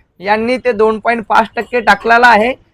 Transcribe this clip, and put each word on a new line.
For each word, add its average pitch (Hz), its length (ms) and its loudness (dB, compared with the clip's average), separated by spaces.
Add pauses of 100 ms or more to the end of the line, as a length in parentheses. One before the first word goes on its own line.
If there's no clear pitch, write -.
(200)
यांनी 220 360 -4
ते 247 160 -2
दोन 220 260 0
पॉइंट 226 300 -4
पाच 220 180 2 (100)
टक्के 240 240 -6
टाकलेला 226 460 2
आहे 233 480 0